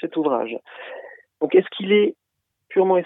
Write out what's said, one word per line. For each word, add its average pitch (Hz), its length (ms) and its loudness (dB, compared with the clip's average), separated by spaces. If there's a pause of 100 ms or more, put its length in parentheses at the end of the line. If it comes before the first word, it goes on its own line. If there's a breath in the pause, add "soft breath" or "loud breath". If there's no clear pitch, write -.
cet 165 140 -10
ouvrage. 120 400 -2 (880 loud breath)
Donc, 151 140 0
est-ce 190 200 6
qu'il 196 160 -4
est 208 240 4 (540)
purement 190 280 2
et 175 80 0